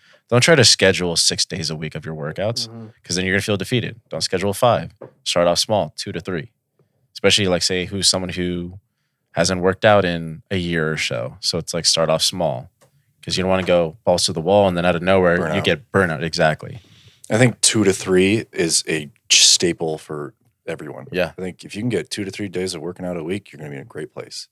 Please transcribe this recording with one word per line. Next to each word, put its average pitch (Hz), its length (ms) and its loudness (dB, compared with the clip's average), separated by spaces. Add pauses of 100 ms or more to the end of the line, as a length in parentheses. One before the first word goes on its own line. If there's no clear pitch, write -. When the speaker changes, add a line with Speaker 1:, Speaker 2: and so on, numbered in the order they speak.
(280)
Speaker 1:
don't 120 120 4
try 165 160 4
to 120 80 6
schedule 90 520 4
six - 300 0
days 82 240 -6
a 78 60 -8
week 78 180 -10
of 80 100 -10
your 80 120 -10
workouts, 92 520 -6
Speaker 2:
Mm-hmm. 113 180 -16 (180)
Speaker 1:
'cause 87 120 -6
then 92 100 -2
you're 95 80 0
gonna 98 80 2
feel 104 160 -2
defeated. 98 500 -4
Don't 80 140 -8
schedule 95 320 -2
five. 87 380 2 (320)
Start 87 220 2
off 87 140 2
small, 95 360 -2
two - 140 -10
to 85 100 -8
three. 85 300 -8 (600)
Especially, 101 340 2
like, 90 160 2
say, 90 220 -2
who's 92 240 -2
someone 92 220 0
who 90 480 -4 (540)
hasn't 90 280 0
worked 92 240 0
out 104 200 6
in 82 460 -4
a 101 60 -4
year 85 340 -2
or 80 80 -4
so. 62 420 -4
So - 180 -4
it's - 160 -8
like, 82 120 -4
start 80 240 2
off 80 120 2
small, 78 480 -2 (520)
'cause 82 140 -6
you 90 80 0
don't 92 60 0
wanna 92 120 2
go 85 420 2
balls 90 200 2
to 92 80 -2
the 82 80 -4
wall 98 260 6
and 90 100 2
then 85 80 -2
out 87 120 4
of 82 60 -2
nowhere, 90 340 4
you 90 60 2 (180)
Speaker 3:
Burnout. - 40 -2
Speaker 1:
get 87 280 0
burnout. 82 320 2
Exactly. 82 560 -2 (500)
Speaker 3:
I 110 80 2
think 123 220 4
two 107 240 2
to 95 80 4
three 95 600 2
is 82 360 0
a 78 220 -4 (200)
staple 82 640 2
for 73 380 -10 (320)
everyone. 71 440 -10
Speaker 1:
Yeah. 85 260 -2
Speaker 3:
I - 60 -12
think 90 220 -10
if 87 100 -16
you 104 80 -8
can 123 60 -2
get 90 220 -2
two 104 140 -6
to 95 60 -8
three 101 180 -8
days 90 260 -4
of 78 80 -10
working 90 220 -10
out 90 120 -4
a 80 80 -8
week, 98 280 -6
you're 73 60 -20
gonna 76 120 -12
be 71 60 -10
in 67 60 -12
a - 20 -16
great 78 280 -12
place. - 400 -14